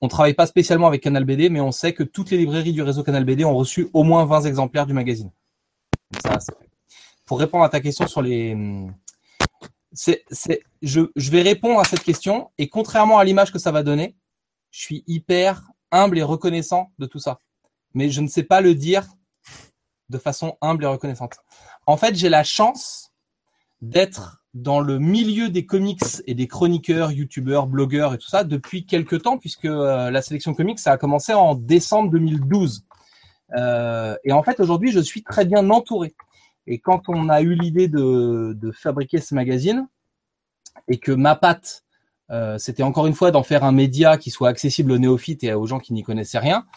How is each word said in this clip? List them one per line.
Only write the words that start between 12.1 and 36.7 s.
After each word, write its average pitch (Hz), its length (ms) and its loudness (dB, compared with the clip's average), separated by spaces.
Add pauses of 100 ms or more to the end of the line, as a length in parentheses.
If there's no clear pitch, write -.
et 143 100 -4
contrairement 214 520 2
à 196 40 6
l'image 196 300 2
que 170 60 -8
ça 165 120 -2
va 151 120 0
donner, 147 340 -2 (540)
je - 100 -20
suis - 260 -12
hyper 180 560 0 (280)
humble 185 260 4
et 160 60 0
reconnaissant 165 760 -2
de 135 60 -8
tout 143 140 -14
ça. 131 200 -8 (540)
Mais 139 160 0
je 139 100 -4
ne 147 80 -2
sais 160 160 -4
pas 190 160 4
le 175 160 6
dire 180 300 -2 (1040)
de 127 80 -10
façon 151 420 -6
humble 156 240 -2
et 143 40 -2
reconnaissante. 131 500 -6 (480)
En 147 100 4
fait, 220 200 0
j'ai 175 120 0
la 151 160 4
chance - 680 -2 (680)
d'être 120 600 -4 (140)
dans 139 240 -2
le 139 180 -2
milieu 214 520 0
des 175 180 -4
comics 196 340 -2 (240)
et 127 80 -8
des 123 140 -4
chroniqueurs, 165 640 0
youtubeurs, 139 560 -4
blogueurs 135 480 0
et - 20 -8
tout - 120 -18
ça 180 140 0
depuis 160 440 -8
quelque 170 280 -2
temps, 247 220 -2
puisque, - 280 -12
euh, 139 440 -2
la 135 140 0
sélection 151 320 -6
comics, 202 240 -2
ça 143 140 2
a 131 40 4
commencé 143 360 -2
en 180 200 6
décembre 170 560 2
deux 160 100 2
mille 156 200 0
douze. 139 460 0 (720)
Euh, 117 680 -2
et 135 80 0
en 147 100 6
fait, 247 180 -2
aujourd'hui, 180 320 2
je 190 80 2
suis 185 220 -4
très - 240 0
bien 196 240 2
entouré. 214 460 0 (500)
Et 120 140 -6